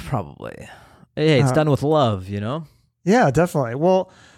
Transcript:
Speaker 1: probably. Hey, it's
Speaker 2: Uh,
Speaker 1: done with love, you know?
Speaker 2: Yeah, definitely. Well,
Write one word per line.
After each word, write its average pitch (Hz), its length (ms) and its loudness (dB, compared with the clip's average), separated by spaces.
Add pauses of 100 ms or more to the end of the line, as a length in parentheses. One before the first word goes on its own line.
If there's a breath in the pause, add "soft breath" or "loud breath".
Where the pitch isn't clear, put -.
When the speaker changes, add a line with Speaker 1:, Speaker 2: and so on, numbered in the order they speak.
Speaker 1:
probably. 73 600 -10 (480 loud breath)
Hey, 151 240 2
it's 127 120 4
Speaker 2:
Uh, 131 40 -2
Speaker 1:
done 156 140 2
with 131 140 2
love, 123 440 0
you 101 140 -6
know? 139 240 -8 (400)
Speaker 2:
Yeah, 190 260 4
definitely. 139 440 -2
Well, 185 360 0 (260 soft breath)